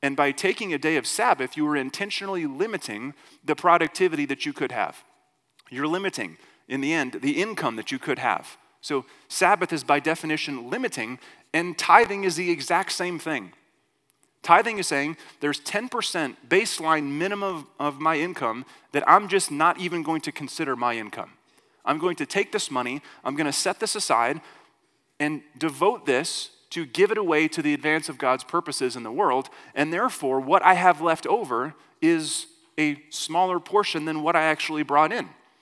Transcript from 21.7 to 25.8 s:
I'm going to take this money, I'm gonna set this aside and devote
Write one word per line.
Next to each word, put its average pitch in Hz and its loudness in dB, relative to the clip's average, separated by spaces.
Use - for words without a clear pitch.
I'm 151 -2
going 175 0
to 147 -6
take - -2
this 202 -4
money, 127 -4
I'm 139 -4
gonna 147 0
set 185 -2
this 214 -2
aside 131 2
and 151 -2
devote 151 0